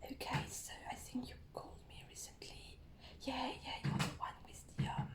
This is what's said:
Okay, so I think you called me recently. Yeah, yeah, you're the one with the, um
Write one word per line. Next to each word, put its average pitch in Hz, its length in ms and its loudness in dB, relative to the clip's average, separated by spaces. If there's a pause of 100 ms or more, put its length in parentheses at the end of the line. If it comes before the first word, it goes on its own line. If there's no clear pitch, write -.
Okay, - 360 2 (100)
so - 220 -4 (200)
I - 40 0
think - 340 -2
you - 60 -6 (180)
called - 240 -4 (100)
me - 220 -10
recently. - 680 -8 (440)
Yeah, 254 260 4 (160)
yeah, - 200 -2
you're - 140 8
the - 200 6
one - 180 2 (120)
with - 140 -10 (160)
the, - 80 8
um - 300 4